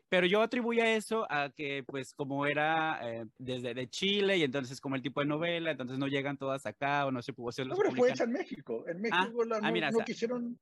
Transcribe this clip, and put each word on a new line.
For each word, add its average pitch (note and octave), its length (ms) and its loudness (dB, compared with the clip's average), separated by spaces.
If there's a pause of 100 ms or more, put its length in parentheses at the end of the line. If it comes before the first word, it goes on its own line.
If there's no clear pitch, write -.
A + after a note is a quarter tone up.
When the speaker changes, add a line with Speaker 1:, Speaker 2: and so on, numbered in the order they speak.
Speaker 1:
pero F3+ 200 4
yo G#3 160 4
atribuía A3+ 520 2
eso A3 320 -2
a C#3+ 220 0
que, C#3 380 -6
pues, C3+ 260 -8
como C#3 320 -2
era, D#3 560 2
eh, A#2 240 -6 (140)
desde B2+ 340 -4
de B2+ 160 -6
Chile, G3 480 2
y D#3+ 60 4
entonces C3 360 -2
como C3+ 160 -4
el C3 60 -2
tipo C#3+ 200 -2
de D3 40 2
novela, E3 460 0
entonces C3 260 -6
no C#3 100 0
llegan C#3 300 -2
todas C3+ 300 -2
acá, C#3+ 400 2
o C3 40 0
no B2 120 -2
se B2+ 100 -6
pudo A#2+ 160 -6
hacer C3 160 -2
Speaker 2:
No, C3 60 -4
Speaker 1:
los F#4 80 2
Speaker 2:
pero G4+ 100 4
fue B3+ 200 6
Speaker 1:
publican- C4 40 2
Speaker 2:
hecha B3+ 120 0
en A#3 60 0
México. D3 560 -6
En E3+ 100 -6
Speaker 1:
Ah, - 40 -8
Speaker 2:
México A3+ 420 2
la, A3+ 140 0
Speaker 1:
ah, G#3+ 40 -2
Speaker 2:
no, - 100 2
Speaker 1:
mira, E3+ 180 2
Speaker 2:
no A3 60 2
Speaker 1:
o - 20 2
sea, A3 80 2
Speaker 2:
quisieron, A#3+ 560 -4